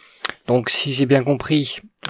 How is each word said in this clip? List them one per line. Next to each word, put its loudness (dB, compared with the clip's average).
Donc 0
si -2
j'ai 2
bien 4
compris, -2